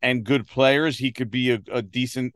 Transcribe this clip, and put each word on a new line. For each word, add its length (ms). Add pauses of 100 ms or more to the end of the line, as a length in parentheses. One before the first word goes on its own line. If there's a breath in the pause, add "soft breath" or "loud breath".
and 220
good 240
players, 520
he 120
could 180
be 220
a, 80 (140)
a 100
decent 540